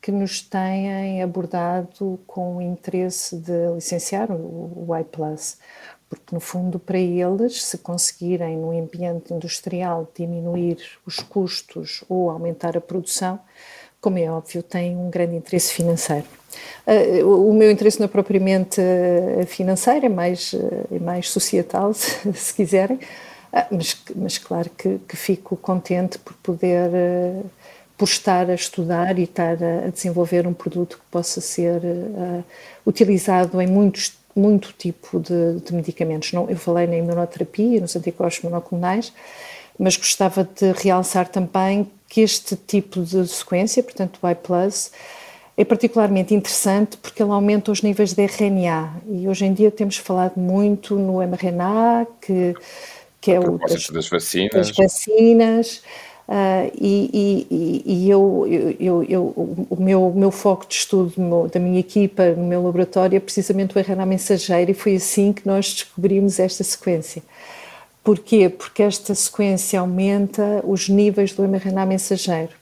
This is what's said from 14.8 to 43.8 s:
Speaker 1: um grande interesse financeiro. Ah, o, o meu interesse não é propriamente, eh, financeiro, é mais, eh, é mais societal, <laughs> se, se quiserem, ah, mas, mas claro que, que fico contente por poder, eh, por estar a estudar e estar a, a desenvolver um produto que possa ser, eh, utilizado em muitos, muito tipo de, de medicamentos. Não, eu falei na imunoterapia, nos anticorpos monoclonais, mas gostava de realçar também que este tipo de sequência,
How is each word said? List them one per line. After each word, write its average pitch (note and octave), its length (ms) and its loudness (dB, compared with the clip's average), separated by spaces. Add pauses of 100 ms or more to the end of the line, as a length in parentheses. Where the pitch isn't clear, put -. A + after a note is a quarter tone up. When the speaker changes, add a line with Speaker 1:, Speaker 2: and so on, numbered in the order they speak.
Speaker 1:
um F3+ 140 -6
grande E3+ 240 -2
interesse E3+ 380 -2
financeiro. E3+ 540 -2 (600)
Ah, F#3 380 4
o, G3 260 6
o G#3 40 6
meu G#3+ 140 8
interesse G#3 300 4
não A3 60 2
é G3+ 40 -2
propriamente, F#3+ 720 0
eh, F3+ 680 2
financeiro, G3 580 0
é - 20 4
mais, F3+ 460 -2
eh, - 420 -4
é - 40 -4
mais F3 300 -4
societal, F#3+ 640 0
<laughs> - 0 -
se, - 380 -4
se - 220 -6
quiserem, G3 460 0 (520)
ah, - 200 0
mas, E3+ 280 -4 (140)
mas F#3 240 -6
claro E3+ 320 -6
que, F#3+ 380 -4
que - 80 -14
fico - 400 -4
contente F#3 640 -2
por - 160 -20
poder, F3+ 600 0
eh, F3+ 480 0 (540)
por - 80 2
estar F3+ 460 0
a F3+ 40 4
estudar F3 640 -2
e F3+ 60 2
estar E3+ 380 -2
a, E3+ 240 -2
a F#3 40 -2
desenvolver F3 560 0
um F3 80 -2
produto F3 440 -6
que - 120 -20
possa F3 300 -4
ser, F3 440 -2
eh, F3 580 -6 (440)
utilizado F#3 760 2
em F#3 60 2
muitos, G3 500 2 (180)
muito G3+ 400 2
tipo - 440 -6
de, E3+ 420 0
de E3+ 140 -8
medicamentos. D#3+ 580 -4
Não, F3+ 160 -2
eu - 80 -2
falei F3 300 0
na E3+ 100 0
imunoterapia, F3 840 0
nos F3 160 -6
anticorpos E3+ 460 -4
monoclonais, F3 680 -4 (680)
mas F#3+ 180 2
gostava F#3 480 0
de F#3+ 280 0
realçar F#3 560 0
também G3 600 0 (180)
que - 120 2
este G#3 340 2
tipo F#3+ 480 -2
de F3+ 240 0
sequência, F#3+ 560 -2